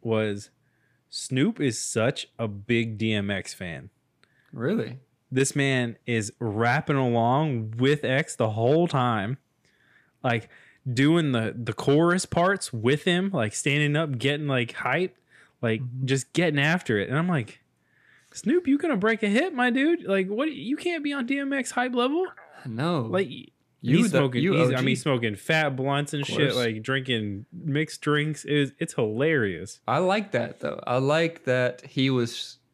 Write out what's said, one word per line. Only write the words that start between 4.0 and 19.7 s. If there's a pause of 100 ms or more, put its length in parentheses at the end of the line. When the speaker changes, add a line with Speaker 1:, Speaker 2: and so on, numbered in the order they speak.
Speaker 2:
Really? (320)
Speaker 1:
This
man (100)
is
rapping
along
with
X
the
whole
time, (840)
like, (440)
doing
the,
the
chorus
parts
with
him,
like,
standing
up,
getting,
like,
hype, (460)
like,
Speaker 2:
Mm-hmm.
Speaker 1:
just
getting
after
it.
And
I'm
like, (720)
"Snoop,
you
gonna
break
a
hip,
my